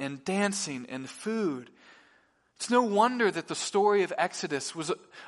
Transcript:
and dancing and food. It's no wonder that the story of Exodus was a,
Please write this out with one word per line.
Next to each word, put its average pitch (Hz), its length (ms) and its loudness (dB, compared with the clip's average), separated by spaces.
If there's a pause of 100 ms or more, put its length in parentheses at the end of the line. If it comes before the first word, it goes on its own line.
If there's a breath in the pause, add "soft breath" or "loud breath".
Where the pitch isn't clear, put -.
and 139 240 -8
dancing 190 640 -2
and 131 180 -10
food. 185 600 -4 (880 soft breath)
It's - 120 -10
no 247 140 6
wonder 226 480 4
that 165 180 -4
the 160 60 -6
story 202 480 4
of 180 160 -2
Exodus 151 560 -4
was 160 160 -4
a, - 60 -4 (320 loud breath)